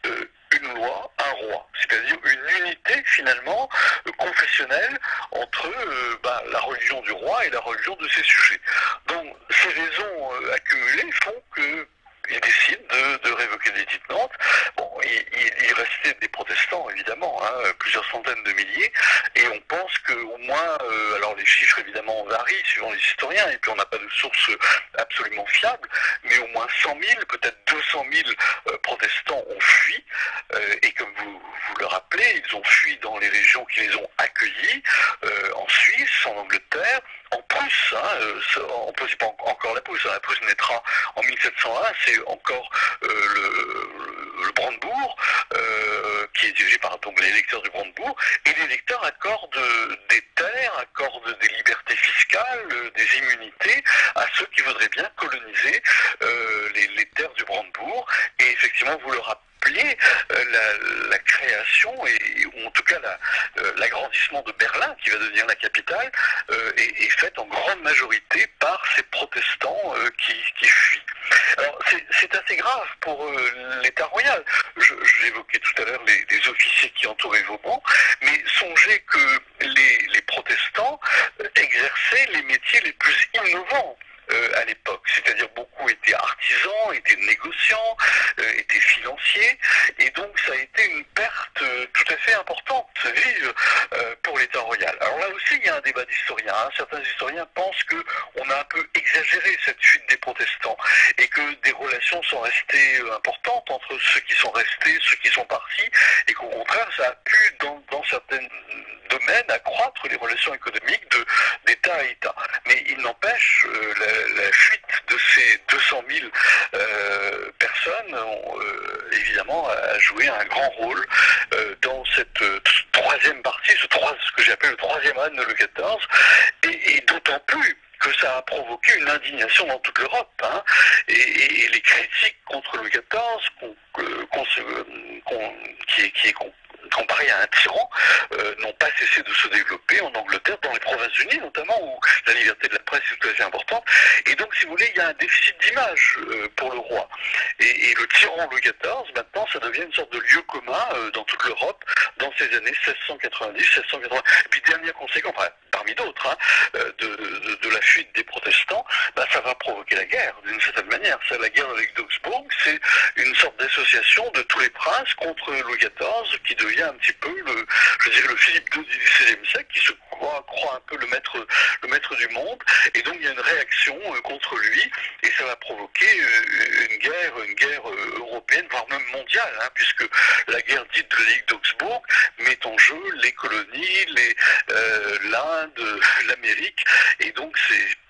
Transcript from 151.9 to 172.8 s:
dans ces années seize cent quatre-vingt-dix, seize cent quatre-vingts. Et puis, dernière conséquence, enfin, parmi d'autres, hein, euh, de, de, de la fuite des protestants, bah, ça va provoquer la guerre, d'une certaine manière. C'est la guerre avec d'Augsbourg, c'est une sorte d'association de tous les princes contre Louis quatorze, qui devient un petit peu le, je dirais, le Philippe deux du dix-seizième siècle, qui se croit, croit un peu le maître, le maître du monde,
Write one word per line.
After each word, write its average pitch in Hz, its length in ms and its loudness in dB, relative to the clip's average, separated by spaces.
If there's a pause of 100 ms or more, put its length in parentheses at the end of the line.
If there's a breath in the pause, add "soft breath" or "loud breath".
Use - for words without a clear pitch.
dans 139 200 -4
ces - 180 0
années 117 200 -2 (100)
seize 139 100 -2 (100)
cent 147 120 -6
quatre-vingt-dix, 110 480 -4
seize 123 260 4
cent 143 80 -6
quatre-vingts. 123 240 -4 (220 loud breath)
Et - 40 -16
puis, - 120 0
dernière - 320 0
conséquence, 135 420 -4
enfin, 95 140 -2 (220)
parmi 104 240 -4
d'autres, - 320 -4
hein, 143 100 0 (380 loud breath)
euh, - 240 -2
de, - 80 -2
de, 104 480 -6
de 110 140 -6
la 107 120 0
fuite - 340 2
des - 80 -2
protestants, - 640 0 (300 loud breath)
bah, 127 160 0
ça 131 100 2
va 123 140 -2
provoquer 104 420 -4
la 95 80 -2
guerre, 208 300 -2 (100)
d'une 110 160 -4
certaine 101 260 -2
manière. 120 400 0
C'est 139 140 -2
la 113 80 0
guerre 135 200 0
avec 113 260 -2
d'Augsbourg, - 520 -4 (160)
c'est 156 160 2 (380 loud breath)
une - 180 2
sorte - 220 2
d'association 135 760 2
de 135 120 0
tous - 160 -2
les 127 100 2
princes - 460 -2
contre 160 360 -6
Louis 123 280 -4
quatorze, 220 500 0 (180)
qui - 80 -2
devient - 220 0
un 160 160 0
petit - 200 0
peu - 200 -6 (120)
le, 113 220 -4 (340 loud breath)
je - 100 4
dirais, - 160 4
le - 80 0
Philippe - 360 2
deux 151 120 -4
du - 140 -6
dix-seizième - 480 4
siècle, - 280 -2
qui - 60 0
se - 120 4 (200)
croit, 143 360 -6
croit - 280 -4
un 127 60 -10
peu - 160 -12
le 120 100 -6
maître, 123 400 -4 (340 loud breath)
le 123 60 -8
maître 135 280 -2
du 117 140 0
monde, 151 340 -8 (300 loud breath)